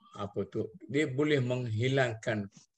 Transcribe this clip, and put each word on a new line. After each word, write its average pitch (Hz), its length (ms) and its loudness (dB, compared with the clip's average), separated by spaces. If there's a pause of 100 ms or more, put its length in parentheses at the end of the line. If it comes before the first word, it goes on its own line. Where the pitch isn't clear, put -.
(140)
apa 101 340 -4
tu, 107 220 -4 (160)
dia 147 240 0
boleh 147 320 2
menghilangkan 123 1040 0 (320)